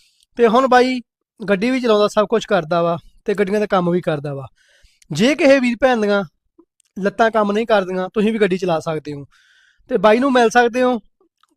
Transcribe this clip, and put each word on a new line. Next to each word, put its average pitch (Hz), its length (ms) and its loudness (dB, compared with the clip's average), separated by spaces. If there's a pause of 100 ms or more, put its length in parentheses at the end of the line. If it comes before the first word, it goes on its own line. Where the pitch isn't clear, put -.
(380)
ਤੇ 233 100 4
ਹੁਣ 247 200 4
ਬਾਈ 247 320 2 (400)
ਗੱਡੀ 202 300 -2
ਵੀ 262 100 -2
ਚਲਾਉਂਦਾ, 214 280 2
ਸਭ 208 180 0
ਕੁਛ 214 200 -2
ਕਰਦਾ 170 360 -2
ਵਾ 165 160 -2 (260)
ਤੇ 208 100 -2
ਗੱਡੀਆਂ 202 260 -2
ਦਾ 208 80 -2
ਕੰਮ 180 220 0
ਵੀ 180 100 0
ਕਰਦਾ 147 340 -6
ਵਾ। 135 120 -14 (640)
ਜੇ 214 240 0
ਕਿਸੇ 277 260 4
ਵੀਰ 240 200 -2
ਭੈਣ 254 200 2
ਦੀਆਂ 202 220 0 (760)
ਲੱਤਾਂ 202 340 0
ਕੰਮ 214 220 0
ਨਹੀਂ 220 140 -2
ਕਰਦੀਆਂ, 185 420 -2
ਤੁਸੀਂ 214 240 -2
ਵੀ 220 60 -4
ਗੱਡੀ 196 200 0
ਚਲਾ 180 220 -2
ਸਕਦੇ 156 320 -8
ਹੋ 143 120 -14 (680)
ਤੇ 254 80 -4
ਬਾਈ 214 200 4
ਨੂੰ 269 140 0
ਮਿਲ 240 180 4
ਸਕਦੇ 240 320 2
ਹੋ। 247 160 0 (580)